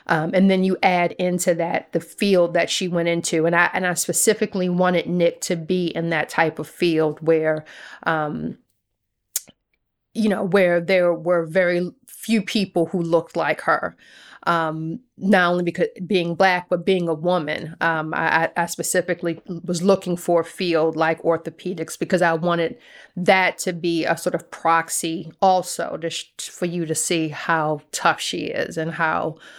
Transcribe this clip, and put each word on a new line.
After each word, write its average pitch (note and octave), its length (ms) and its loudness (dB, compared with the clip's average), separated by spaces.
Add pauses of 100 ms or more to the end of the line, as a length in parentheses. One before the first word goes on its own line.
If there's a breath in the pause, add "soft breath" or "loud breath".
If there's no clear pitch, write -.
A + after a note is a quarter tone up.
Um, E3 260 0
and F#3+ 180 6
then F#3 140 4
you F#3+ 180 0
add F3+ 360 2
into F3+ 380 0
that E3 360 -4
the - 80 -2
field F3+ 540 2
that E3 160 0
she F#3+ 180 -2
went E3+ 220 0
into. E3 340 0
And E3+ 100 2
I, E3+ 200 4
and F#3 120 -2
I F3+ 60 0
specifically F#3+ 800 0
wanted F3 360 2
Nick E3+ 360 0
to F3+ 140 -4
be E3+ 320 -2
in E3 200 -4
that D#3+ 220 -2
type D#3+ 280 0
of D3+ 80 -10
field D#3 540 0
where, D#3 460 0 (380 loud breath)
um, D#3 520 -4 (1600)
you G#3+ 160 0
know, F#3 120 -2
where F3 380 4
there F3 320 2
were E3+ 320 0
very F3 460 0 (160)
few - 360 -2
people F3 440 -2
who F3 160 -2
looked E3 340 0
like D#3 260 -2
her. - 340 0 (480 loud breath)
Um, D#3+ 560 -2 (180)
not F#3+ 320 4
only F3+ 140 0
because E3+ 240 -2 (180)
being E3+ 280 0
Black, F#3 360 2
but E3+ 160 -2
being F#3 220 2
a E3 60 0
woman. D#3 680 -4
Um, D#3+ 320 -2
I, E3 300 2 (120)
I, F3 60 0
I E3+ 40 -2
specifically F3 720 -2 (240)
was E3+ 180 -4
looking F#3 340 2
for E3+ 240 2
a E3 40 0
field E3 520 0
like D#3+ 260 0
orthopedics E3 760 -4
because F3 240 0
I E3+ 100 4
wanted E3 460 0 (380 loud breath)
that F#3 420 4
to F#3 140 -4
be E3+ 340 -2
a E3 100 0
sort - 180 -2
of - 160 -8
proxy E3 800 -2 (100)
also F3+ 560 2
to E3 100 -6
sh-, - 300 -10
for - 280 -8
you E3+ 200 -4
to D#3 80 -2
see D#3+ 340 0
how D3+ 520 -2 (120)
tough - 280 0
she - 260 -6
is - 320 -6
and D#3+ 140 -4
how D#3+ 440 -2 (220 loud breath)